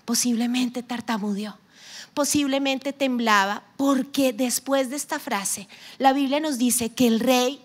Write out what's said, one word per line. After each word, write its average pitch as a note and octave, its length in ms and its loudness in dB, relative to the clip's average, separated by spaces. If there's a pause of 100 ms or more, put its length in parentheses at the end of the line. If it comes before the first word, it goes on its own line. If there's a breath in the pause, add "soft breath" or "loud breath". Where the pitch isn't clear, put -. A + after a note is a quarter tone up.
posiblemente A#3+ 760 -2
tartamudeó, G#3+ 760 -6 (560 loud breath)
posiblemente C#4 800 0
temblaba, A3+ 720 2 (120)
porque C4+ 580 0
después C4 560 -2
de C4+ 60 -8
esta D4 240 -6
frase, G3 480 -6 (300 loud breath)
la C4+ 160 6
Biblia C#4 260 2
nos D#4 180 -2
dice A#3 360 0
que B3 140 4
el A3+ 120 4
rey B3+ 460 2